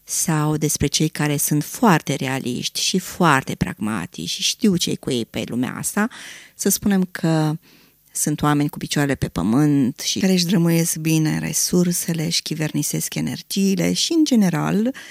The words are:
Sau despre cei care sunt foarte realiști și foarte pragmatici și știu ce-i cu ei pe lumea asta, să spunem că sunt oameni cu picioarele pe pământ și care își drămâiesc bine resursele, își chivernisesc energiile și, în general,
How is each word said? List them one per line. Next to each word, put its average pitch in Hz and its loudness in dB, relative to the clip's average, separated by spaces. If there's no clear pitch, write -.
Sau 151 0
despre 151 0
cei 156 2
care 147 0
sunt 147 0
foarte 165 2
realiști 131 -4
și - 0
foarte 156 2
pragmatici 110 -4
și - -6
știu 196 2
ce-i - -2
cu - -6
ei 123 0
pe - -6
lumea - -4
asta, - -2
să - -2
spunem 190 2
că 160 0
sunt - -2
oameni 147 2
cu - -8
picioarele 143 0
pe - -4
pământ 139 2
și - -4
care 190 2
își 180 2
drămâiesc 165 2
bine 156 0
resursele, 165 0
își 170 -2
chivernisesc 156 -4
energiile 175 -2
și, - -2
în 320 4
general, 196 2